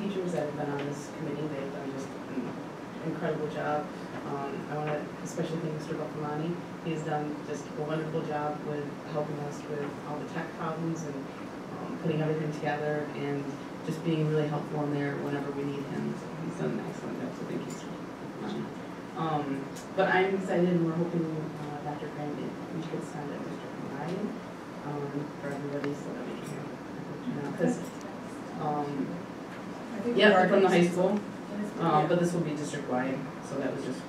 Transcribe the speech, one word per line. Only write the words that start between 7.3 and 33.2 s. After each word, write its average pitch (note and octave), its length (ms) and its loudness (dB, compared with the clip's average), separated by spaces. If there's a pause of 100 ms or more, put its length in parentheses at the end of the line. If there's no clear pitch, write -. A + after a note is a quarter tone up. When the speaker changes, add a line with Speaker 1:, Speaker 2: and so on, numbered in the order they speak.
Speaker 1:
just D3 160 -4
a - 180 -4
wonderful D#3 460 0
job D3 280 0 (120)
with D3 160 0 (280)
helping D3 240 0 (120)
us C#3+ 200 -6
with C#3+ 200 -2 (200)
all D3 120 -2
the - 120 -6
tech E3 160 -2 (120)
problems D#3+ 440 -2
and, C#3+ 120 -4
um, - 880 -6
putting D#3 160 4
everything D#3 320 2
together D3+ 520 2 (120)
and C#3+ 280 0 (400)
just D#3 200 -2
being D#3 240 4
really D3+ 200 6
helpful D3+ 360 0
in D3 100 2
there C#3+ 300 2
whenever C#3+ 280 0
we C#3 120 -2
need C#3+ 280 -2
him. - 240 0
So - 80 -8 (200)
he's E2+ 160 -4
done D2+ 160 2
an - 120 -2
excellent - 320 -4
job, E2+ 160 -4
so - 120 -4
thank - 120 -2
you, - 120 -4
Mister - 160 -8
Buffamani. - 760 -6 (520)
Um, D3+ 280 2 (520)
but F#3 120 6
I'm F#3+ 280 6
excited F3+ 320 4
and E3+ 160 6
we're D#3+ 120 4
hoping, E3 320 2 (320)
uh, D3 240 -6
Doctor D3 320 -4
Graham, D3 240 -2
if D3 120 -4 (240)
we E3 120 -2
could E3+ 160 -2
send C#3+ 280 -4
out C#3+ 120 -6
Mister - 240 -6 (120)
Kamai, - 320 -4 (760)
um, C#3+ 200 -2 (320)
for C#3+ 80 -4
everybody C#3+ 480 -2
so - 160 -6
that B2+ 160 -6
we - 120 -6
can - 160 -6
have - 120 -6
a - 400 -8
good - 160 -6
turnout. C#3+ 320 -2
'Cause, E3 200 4 (840)
um, D3 460 0 (880)
Speaker 2:
I G3+ 80 -4
think A#3+ 120 4
Speaker 1:
yeah, G#3 120 12
Speaker 2:
we've F#3 220 10
Speaker 1:
from G3 120 10
the F#3 60 10
high F3+ 80 8
Speaker 2:
already F3 160 10
Speaker 1:
school. F#3+ 260 6 (600)
Um, E3 240 8
Speaker 2:
Yeah. - 20 2
Speaker 1:
but F3 140 6
this F3 120 4
will E3 120 4
be D3+ 80 0
district-wide, C3+ 640 0 (300)